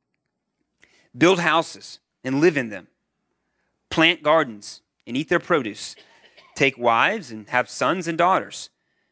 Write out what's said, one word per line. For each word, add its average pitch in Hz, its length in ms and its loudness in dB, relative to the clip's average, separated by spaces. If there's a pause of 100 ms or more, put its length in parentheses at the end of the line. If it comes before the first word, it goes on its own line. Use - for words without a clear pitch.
(1160)
Build 175 220 4
houses 160 600 -2 (240)
and 135 180 0
live 160 160 4
in 120 120 -4
them. 92 180 -14 (1000)
Plant 165 320 2
gardens 151 600 -2 (260)
and 117 80 -6
eat 143 140 -4
their 170 100 2
produce. 131 560 -4 (600)
Take 135 220 2
wives 123 540 0
and 107 180 -14
have 123 200 0
sons 160 380 -2
and 165 100 -6
daughters. 170 520 -2 (420)